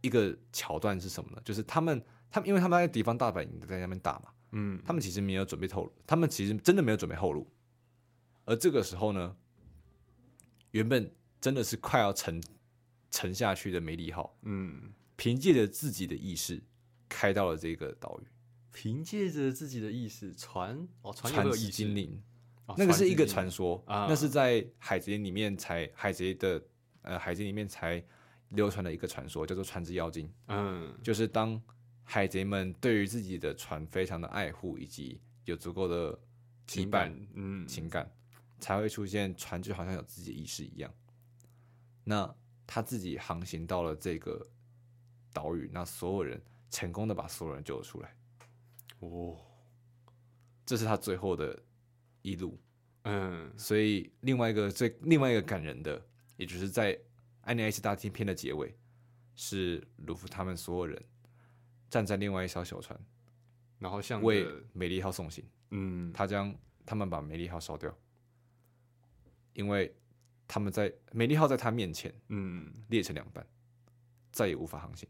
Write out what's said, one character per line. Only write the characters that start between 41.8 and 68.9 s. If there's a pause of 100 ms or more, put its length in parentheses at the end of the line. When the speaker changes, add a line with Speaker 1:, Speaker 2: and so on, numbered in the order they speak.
Speaker 1:
那 (360)
他
自
己
航
行
到
了
这
个 (840)
岛
屿，
那
所
有
人， (280)
成
功
的
把
所
有
人
救
了
出
来。 (840)
Speaker 2:
哦。 (1300)
Speaker 1:
这
是
他
最
后
的 (600)
一
路。 (440)
Speaker 2:
嗯。
Speaker 1:
所
以 (100)
另
外
一
个
最，
另
外
一
个
感
人
的， (360)
也
就
是
在 (440)
安
妮
爱
斯
大
厅
篇
的
结
尾， (600)
是 (200)
鲁
夫
他
们
所
有
人 (840)
站
在
另
外
一
艘
小
船， (800)
Speaker 2:
然
后
向
着
Speaker 1:
为 (240)
美
丽
号
送
行。 (260)
Speaker 2:
嗯。
Speaker 1:
他
将， (320)
他
们
把
美
丽
号
烧
掉， (1600)